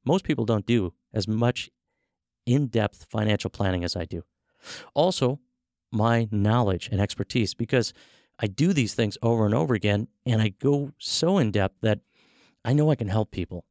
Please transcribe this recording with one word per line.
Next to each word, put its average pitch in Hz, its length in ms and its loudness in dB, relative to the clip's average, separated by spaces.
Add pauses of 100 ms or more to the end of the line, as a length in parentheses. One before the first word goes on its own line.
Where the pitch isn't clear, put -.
Most 170 200 0
people 127 220 -2
don't 107 200 0
do 104 280 0 (200)
as 98 140 -2
much 117 420 -2 (760)
in-depth 120 640 0
financial 107 400 0
planning 92 340 -2
as 87 120 -4
I 85 100 -6
do. 85 180 -10 (680)
Also, 147 460 0 (520)
my 117 400 2
knowledge 104 600 0
and 101 80 0
expertise, 104 540 -2
because 117 400 -2 (460)
I 113 80 0
do 156 260 0
these 131 200 0
things 107 280 -2
over 113 240 2
and 104 80 2
over 143 200 0
again, 104 340 0 (180)
and 110 160 2
I 110 80 2
go 143 480 -2
so - 400 0
in-depth 104 440 0
that 107 180 2 (680)
I 120 80 2
know 151 160 4
I 147 60 2
can 107 140 -4
help 107 220 0
people. - 400 -8